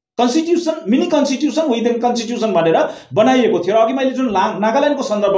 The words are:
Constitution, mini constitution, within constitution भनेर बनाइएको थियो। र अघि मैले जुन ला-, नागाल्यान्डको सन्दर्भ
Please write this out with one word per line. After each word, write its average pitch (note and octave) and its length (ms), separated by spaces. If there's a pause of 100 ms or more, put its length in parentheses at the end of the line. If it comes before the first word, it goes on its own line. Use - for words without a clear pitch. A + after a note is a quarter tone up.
(180)
Constitution, D#4+ 540 (160)
mini D4 180
constitution, C#4+ 560
within A#3 380
constitution A3 540
भनेर E3 240 (360)
बनाइएको A3 460
थियो। F#3 160
र - 20
अघि A#3 160
मैले C4 180
जुन B3 180
ला-, F#3+ 300
नागाल्यान्डको C#4 440
सन्दर्भ G#3 340